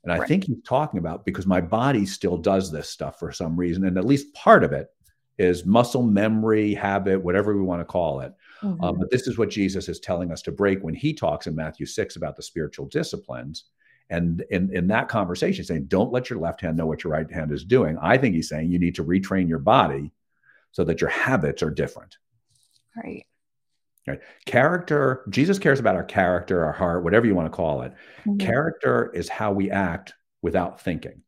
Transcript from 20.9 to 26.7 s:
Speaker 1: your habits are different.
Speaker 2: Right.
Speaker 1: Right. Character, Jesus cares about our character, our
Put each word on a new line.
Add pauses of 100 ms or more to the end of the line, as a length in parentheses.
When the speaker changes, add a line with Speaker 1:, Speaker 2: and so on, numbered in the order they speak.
Speaker 1:
your
habits
are
different. (800)
Speaker 2:
Right. (840)
Speaker 1:
Right. (280)
Character,
Jesus
cares
about
our
character,
our